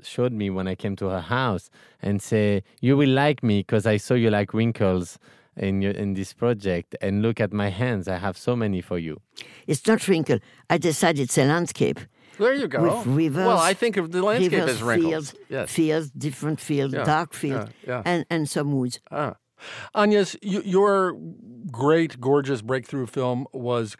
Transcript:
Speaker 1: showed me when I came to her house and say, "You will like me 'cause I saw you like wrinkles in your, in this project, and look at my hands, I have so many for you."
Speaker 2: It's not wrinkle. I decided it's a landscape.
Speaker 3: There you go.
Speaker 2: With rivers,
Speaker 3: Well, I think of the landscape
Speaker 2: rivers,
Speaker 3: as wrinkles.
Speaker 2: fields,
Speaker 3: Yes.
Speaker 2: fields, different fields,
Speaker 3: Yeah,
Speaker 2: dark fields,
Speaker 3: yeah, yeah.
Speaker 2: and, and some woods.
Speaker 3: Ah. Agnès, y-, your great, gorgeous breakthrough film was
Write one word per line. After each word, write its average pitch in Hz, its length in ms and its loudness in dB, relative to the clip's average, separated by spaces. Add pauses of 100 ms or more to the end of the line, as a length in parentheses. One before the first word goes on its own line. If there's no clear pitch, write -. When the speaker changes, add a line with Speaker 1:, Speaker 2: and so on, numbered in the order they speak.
Speaker 1:
showed 123 280 -2
me 104 180 -4
when 92 180 -4
I 92 60 -4
came 98 220 -6
to 98 100 -4
her 92 140 -2
house 120 500 -2 (320)
and 98 180 0
say, 104 420 0 (180)
"You 131 160 4
will 143 140 4
like 135 320 2
me 104 200 2
'cause 110 240 0
I 107 120 2
saw - 160 0
you 117 160 4
like 104 220 0
wrinkles 107 680 0 (380)
in 98 260 -2
your, 101 100 0
in 101 220 -4
this 95 180 -6
project, 101 680 -2
and 101 220 0
look 113 180 0
at 104 120 0
my 101 180 -2
hands, 101 380 -4
I 92 100 -4
have 92 180 -4
so - 200 -2
many 104 260 -2
for 90 160 -6
you." 80 220 -8 (460)
Speaker 2:
It's 151 200 -2
not 220 220 2
wrinkle. 160 300 2 (300)
I 170 100 4
decided 165 440 2
it's 127 160 0
a 139 60 6
landscape. 147 560 0 (380)
Speaker 3:
There 247 160 4
you 269 140 -2
go. 135 140 0
Speaker 2:
With 139 240 2
rivers, 156 400 2
Speaker 3:
Well, 220 120 6
I 175 160 4
think 226 220 0
of 170 160 -2
the 180 100 0
landscape 190 380 2
Speaker 2:
rivers, 156 160 2
Speaker 3:
as 107 60 -4
wrinkles. 160 280 2
Speaker 2:
fields, 156 240 -6 (140)
Speaker 3:
Yes. - 220 -6
Speaker 2:
fields, 156 400 0
different 143 500 -6
fields, 139 340 -2
Speaker 3:
Yeah, 143 100 -2
Speaker 2:
dark 156 280 0
fields, 117 380 -6 (160)
Speaker 3:
yeah, 123 120 -4
yeah. 110 120 -8
Speaker 2:
and, 170 180 0
and 160 200 -2
some 147 240 -2
woods. 127 260 -2 (120)
Speaker 3:
Ah. 143 240 -4 (600)
Agnès, 208 480 2
y-, 202 220 -2
your 190 500 2 (560)
great, 143 480 2
gorgeous 135 440 0
breakthrough 131 420 -4
film 127 480 -4
was 120 480 -4